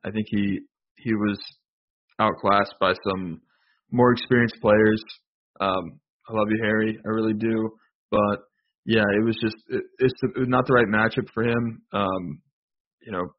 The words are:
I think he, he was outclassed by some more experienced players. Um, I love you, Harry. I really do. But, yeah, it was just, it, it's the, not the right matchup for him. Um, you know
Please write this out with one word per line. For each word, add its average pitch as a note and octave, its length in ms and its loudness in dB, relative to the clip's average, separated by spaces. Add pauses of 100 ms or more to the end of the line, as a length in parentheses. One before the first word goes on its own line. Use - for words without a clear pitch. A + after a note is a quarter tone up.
I G2 60 -6
think G#2+ 180 -4
he, G2+ 300 0 (360)
he A2+ 180 -4
was G2+ 240 -2 (800)
outclassed G2+ 600 2
by F#2 140 2 (140)
some F#2 340 -6 (500)
more B2 220 4
experienced A#2+ 480 0
players. G#2+ 420 4 (560)
Um, F#2 400 -4 (300)
I A2+ 40 -12
love G#2+ 160 0
you, G#2+ 140 0
Harry. A2 420 0
I G#2 40 -6
really A2 240 0
do. A2 360 -2 (400)
But, G#2 300 0 (440)
yeah, A2 220 2 (140)
it A2 40 2
was A2+ 160 0
just, A2 160 -2 (140)
it, B2+ 140 -6 (160)
it's B2+ 220 2
the, C3 260 -4
not B2+ 180 2
the C3+ 80 0
right A#2+ 140 4
matchup A2 460 0
for A2+ 100 -4
him. A#2 400 -2 (100)
Um, F#2 480 -4 (640)
you A2+ 60 -12
know F2+ 120 -4 (160)